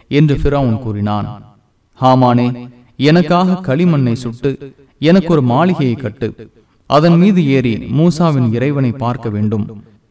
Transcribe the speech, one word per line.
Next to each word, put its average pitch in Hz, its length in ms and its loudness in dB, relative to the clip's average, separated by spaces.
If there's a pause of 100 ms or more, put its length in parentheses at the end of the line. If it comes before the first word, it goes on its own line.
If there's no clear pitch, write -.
என்று 143 280 2
ஃபிரௌன் 135 440 -2
கூறினான். 104 480 -4 (760)
"ஹாமானே, 123 680 2 (280)
எனக்காக 175 640 2
களிமண்ணை 139 520 0
சுட்டு 131 640 -8 (240)
எனக்கு 165 320 2
ஒரு 156 100 2
மாளிகையை 143 540 0
கட்டு. 117 340 -8 (560)
அதன் 165 320 4
மீது 180 300 2
ஏறி 131 300 0
மூசாவின் 143 760 0
இறைவனை 135 380 -2
பார்க்க 117 380 -6
வேண்டும். 104 540 -4 (280)